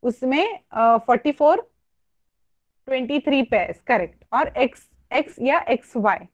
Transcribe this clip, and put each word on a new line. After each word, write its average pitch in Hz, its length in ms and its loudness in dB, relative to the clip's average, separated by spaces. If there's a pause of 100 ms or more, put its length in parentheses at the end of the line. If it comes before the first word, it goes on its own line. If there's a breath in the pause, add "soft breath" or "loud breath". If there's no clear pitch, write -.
उसमें, 269 580 -2 (120)
अ, 226 260 4
फ़ोर्टी 240 340 0
फ़ोर, 320 380 2 (1160)
ट्वेंटी 262 340 -2
थ्री 277 220 0
पेयर्स, 196 440 -2
करेक्ट। 190 460 -2
और 262 240 0
एक्स, - 320 -4 (240)
एक्स - 280 -4
या 269 200 0
एक्सवाई 208 720 -2